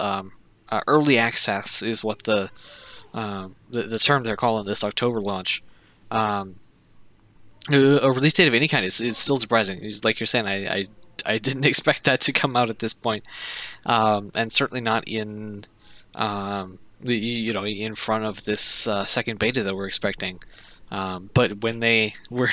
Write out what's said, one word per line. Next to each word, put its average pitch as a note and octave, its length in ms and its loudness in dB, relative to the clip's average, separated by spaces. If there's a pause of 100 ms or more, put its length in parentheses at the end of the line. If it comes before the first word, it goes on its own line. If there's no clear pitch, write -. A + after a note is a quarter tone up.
um, G2 320 -4 (340)
uh, A2 200 -2
early C#3+ 300 6
access A2+ 640 2
is A2 220 -2
what G#2+ 200 -6
the, G2+ 280 0 (640)
um, G2 420 -8 (140)
the, A#2 140 -4
the A2 160 -4
term C#3 240 4
they're A2 120 -2
calling A2 300 0
this G2+ 180 2
October A2+ 380 0
launch. F#2+ 420 -4 (480)
Um, G#2 440 -2 (1160)
a, C#3 260 6
a C3+ 140 4
release C3+ 220 2
date F3 140 6
of A#2+ 60 4
any C3+ 140 4
kind C3 160 2
is, F#2 160 0
is A#2 180 0
still C#3 200 4
surprising. G#2 460 0
It's G#2+ 200 -8
like A2 160 2
you're A2 80 -2
saying, A2 200 0
I, G2 200 -4
I, G2 180 -2 (400)
I A2 120 0
didn't C3 280 -2
<laughs> - 20 4
expect - 380 2
that C3+ 160 4
to C#3 120 4
come C3 220 0
out A#2+ 160 2
at - 80 -12
this A2 160 -2
point, G#2+ 280 -4 (640)
um, G#2+ 480 2
and A2+ 180 -2
certainly B2+ 300 2
not A2+ 260 -2
in, G#2+ 580 -8 (500)
um, G2 640 -6 (220)
the, B2 140 -2
you A2+ 380 -4
know, G2+ 120 -4
in G#2+ 300 -6
front A2 280 -2
of G#2+ 220 -8
this, - 420 4
uh, G2+ 180 -2
second A2+ 340 0
beta A#2+ 220 0
that F#2+ 140 -2
we're G2 120 -6
expecting. F#2+ 520 -4 (520)
Um, F#2+ 440 -8
but G#2 260 2
when A#2 180 -2
they A2+ 360 2 (160)
were, B2 220 0